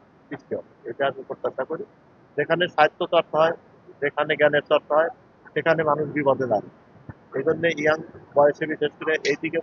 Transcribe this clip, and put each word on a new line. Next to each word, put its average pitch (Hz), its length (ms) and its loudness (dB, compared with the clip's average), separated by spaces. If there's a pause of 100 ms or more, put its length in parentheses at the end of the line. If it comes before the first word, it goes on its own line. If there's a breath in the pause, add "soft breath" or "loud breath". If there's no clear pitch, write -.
(280)
সৃষ্টি - 280 -14
হবে, - 160 -10 (180)
এটা 127 200 -6
আমি 131 180 -8
প্রত্যাশা 127 420 -6
করি। 165 140 -8 (540)
যেখানে 165 260 0 (120)
সাহিত্য 156 260 2 (120)
চর্চা 156 280 2
হয়, 165 140 2 (460)
যেখানে 147 380 -2
জ্ঞানের 147 320 2
চর্চা 147 240 2
হয়, 160 160 2 (420)
সেখানে 160 360 2
মানুষ 147 160 0 (100)
বিপদে 135 360 2
দাঁড়ায়। 95 240 -2 (600)
এই 135 100 -2
জন্য 160 160 0 (180)
ইয়াং 151 180 2 (360)
বয়সে 143 360 4
বিশেষ 147 280 -2
করে 160 140 -2 (160)
এই 147 120 0
দিকে 160 220 -4